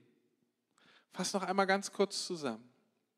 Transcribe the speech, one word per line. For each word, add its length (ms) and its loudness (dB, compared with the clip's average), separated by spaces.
Fass 220 -4
noch 100 -2
einmal 240 4
ganz 240 2
kurz 340 0
zusammen. 420 -4